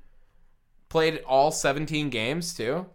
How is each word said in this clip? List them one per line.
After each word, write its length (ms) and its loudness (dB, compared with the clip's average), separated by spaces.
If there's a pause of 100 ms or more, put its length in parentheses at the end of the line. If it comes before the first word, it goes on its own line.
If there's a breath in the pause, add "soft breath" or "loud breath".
(920)
Played 360 2
all 240 4
seventeen 600 -2
games, 440 -4
too. 400 -4